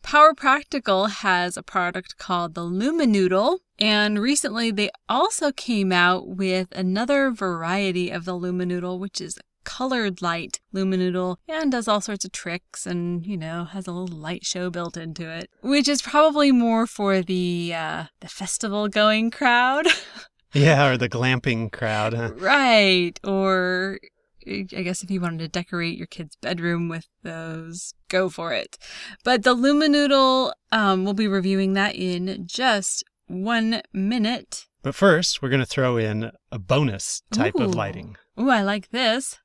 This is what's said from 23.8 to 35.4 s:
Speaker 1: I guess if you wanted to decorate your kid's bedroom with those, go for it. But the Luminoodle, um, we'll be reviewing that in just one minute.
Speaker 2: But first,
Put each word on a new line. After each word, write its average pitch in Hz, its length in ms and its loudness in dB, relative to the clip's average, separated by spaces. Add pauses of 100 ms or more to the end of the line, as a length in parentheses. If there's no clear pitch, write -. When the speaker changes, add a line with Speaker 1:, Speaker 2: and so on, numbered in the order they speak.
Speaker 1:
I 196 360 -8
guess 180 200 -6
if 180 80 -10
you 185 100 -2
wanted 165 180 -4
to 165 80 -8
decorate 170 500 -6
your 175 100 -10
kid's - 280 -14
bedroom 170 540 -2
with 165 180 -8 (160)
those, 165 680 -12 (160)
go 185 200 0
for 165 240 -6
it. - 240 -6 (460)
But 240 200 2
the 247 120 6
Luminoodle, 277 1000 4 (180)
um, 196 320 2
we'll 202 100 0
be 214 140 0
reviewing 190 460 0
that 196 220 0
in 180 520 -4
just 226 560 -2 (240)
one 220 540 -2 (120)
minute. 214 720 -2 (180)
Speaker 2:
But 135 120 -4
first, 180 460 4